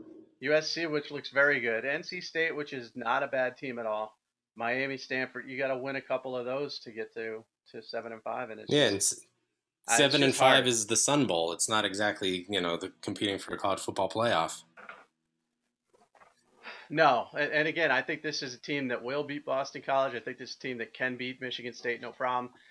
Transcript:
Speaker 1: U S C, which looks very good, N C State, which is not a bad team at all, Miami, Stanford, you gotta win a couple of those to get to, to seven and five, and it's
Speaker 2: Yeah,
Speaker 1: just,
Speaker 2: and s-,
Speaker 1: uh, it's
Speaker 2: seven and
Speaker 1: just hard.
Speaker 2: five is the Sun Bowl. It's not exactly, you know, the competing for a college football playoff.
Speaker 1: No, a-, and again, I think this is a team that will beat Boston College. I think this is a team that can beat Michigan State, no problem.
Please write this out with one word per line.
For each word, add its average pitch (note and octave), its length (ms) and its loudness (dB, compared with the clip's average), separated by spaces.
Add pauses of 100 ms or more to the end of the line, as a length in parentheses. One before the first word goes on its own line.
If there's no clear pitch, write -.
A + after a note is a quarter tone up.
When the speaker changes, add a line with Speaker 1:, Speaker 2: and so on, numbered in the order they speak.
(400)
Speaker 1:
U C#3+ 140 2
S D#3 180 2
C, E3 140 -2
which D3+ 260 -2
looks C#3+ 180 -8
very C#3+ 300 6
good, A2+ 260 0
N D#3 180 -2
C F3+ 180 -10
State, D#3+ 340 0
which D3 180 -6
is A#2+ 220 -10
not B2 280 0
a C3+ 40 0
bad B2+ 300 0
team B2+ 200 -6
at A#2 80 -4
all, G#2+ 320 -4 (380)
Miami, C3 420 -2
Stanford, B2+ 500 -6
you C3 100 -10
gotta C3+ 200 0
win C3+ 200 -4
a C3 40 -6
couple C3 340 -4
of A#2+ 100 -4
those C3+ 340 -4
to A#2+ 120 -16
get A2 220 -8
to, A2+ 320 -8 (260)
to A2+ 120 -14
seven A2+ 280 -8
and A2 120 -12
five, A#2 260 -6
and G#2+ 100 -12
it's G#2+ 140 -4
Speaker 2:
Yeah, C#3 160 6
Speaker 1:
just, G2 240 0
Speaker 2:
and - 80 -16
s-, - 60 -20 (600)
Speaker 1:
uh, - 20 0
it's A#2 80 6
Speaker 2:
seven C#3+ 260 6
and C3+ 80 6
Speaker 1:
just - 80 0
hard. C3+ 180 10
Speaker 2:
five B2+ 100 4
is A2+ 200 2
the A2 80 0
Sun C3+ 320 4
Bowl. E2+ 240 2
It's - 180 0
not G#2+ 160 2
exactly, F#2+ 640 -2
you G2+ 100 0
know, F2 160 0
the F2+ 140 -6 (120)
competing G2+ 360 -2
for F2 160 -10
a F2 60 -4
college F#2+ 200 0
football F#2+ 300 -2
playoff. G2+ 540 0 (2250)
Speaker 1:
No, D3 440 6
a-, D3 220 0
and D#3 120 4
again, D#3 240 2
I B2+ 100 4
think D#3 220 -4
this D3+ 180 -4
is B2+ 140 -8
a - 40 -18
team C#3 280 -2
that A#2 160 -4
will C#3+ 200 -2
beat C#3+ 220 -10
Boston C3+ 380 -4
College. C3+ 320 2
I A2 60 -6
think B2+ 180 -8
this B2 120 -10
is - 40 -14
a - 40 -18
team B2+ 200 -6
that A2 140 -8
can B2+ 240 -2
beat B2+ 220 -6
Michigan B2 340 -8
State, A#2+ 280 -4
no A#2+ 100 -8
problem. B2 400 -2 (200)